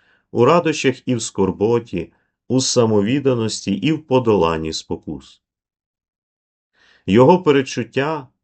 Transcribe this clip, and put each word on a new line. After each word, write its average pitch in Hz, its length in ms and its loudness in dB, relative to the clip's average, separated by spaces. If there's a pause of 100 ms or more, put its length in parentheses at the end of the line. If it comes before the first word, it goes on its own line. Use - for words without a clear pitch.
(320)
у 113 120 2
радощах 147 640 0
і 127 60 -2
в 113 80 -4
скорботі, 98 880 -4 (360)
у 131 120 0
самовідданості 113 1120 0
і 104 200 -2
в 160 140 -8
подоланні 82 680 0
спокус. - 680 -14 (1600)
Його 127 360 6
передчуття 139 880 -2 (160)